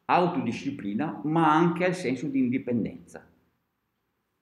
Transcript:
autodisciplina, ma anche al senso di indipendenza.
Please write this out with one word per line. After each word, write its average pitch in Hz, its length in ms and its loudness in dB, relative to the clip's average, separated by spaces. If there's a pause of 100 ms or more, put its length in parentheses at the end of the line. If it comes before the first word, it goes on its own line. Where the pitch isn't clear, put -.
autodisciplina, 135 1200 -2
ma 156 280 4
anche 170 320 4
al 185 80 2
senso 131 320 -4
di 135 140 -2
indipendenza. 120 840 -2 (1200)